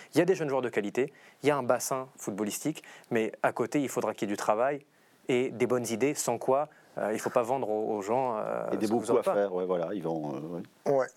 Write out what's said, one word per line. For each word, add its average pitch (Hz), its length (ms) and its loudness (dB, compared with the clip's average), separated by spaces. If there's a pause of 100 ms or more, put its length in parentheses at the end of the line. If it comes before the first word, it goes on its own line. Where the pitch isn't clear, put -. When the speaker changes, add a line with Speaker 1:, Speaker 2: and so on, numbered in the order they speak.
(140)
Speaker 1:
y 147 60 6
a 175 40 6
des 180 100 4
jeunes 156 140 -4
joueurs 135 140 0
de 120 60 0
qualité, 113 440 -2 (300)
il 135 60 2
y - 20 6
a 147 60 4
un 135 60 -2
bassin 131 460 0 (100)
footballistique, 107 640 -4 (280)
mais 113 220 0 (100)
à 123 100 2
côté, 139 300 0
il 123 60 -2
faudra 110 260 -2
qu'il 104 140 -4
y - 20 0
ait 104 40 -2
du - 40 -2
travail 131 460 2 (440)
et 127 220 2
des 120 160 0
bonnes 120 200 2
idées, 117 280 2
sans 120 220 -2
quoi, 135 320 2 (300)
euh, 104 160 0
il 107 40 -2
faut 120 120 -4
pas 127 120 4
vendre 120 280 -2
aux, 110 260 0
aux 101 60 -2
gens, 120 340 0
euh, 110 360 -2
Speaker 2:
Et 123 40 0
des 107 100 0
Speaker 1:
ce 101 40 0
que 113 40 2
vous 120 60 2
Speaker 2:
beaucoup 107 120 0
Speaker 1:
aurez 120 80 6
Speaker 2:
à - 20 2
Speaker 1:
pas. - 120 2
Speaker 2:
faire, 101 200 2
ouais, 90 100 0
voilà, 87 300 0
ils 92 80 -6
vont, 78 320 -4
euh, - 60 -8 (460)
ouais. 147 60 4
Speaker 3:
Ouais, 135 140 4 (100)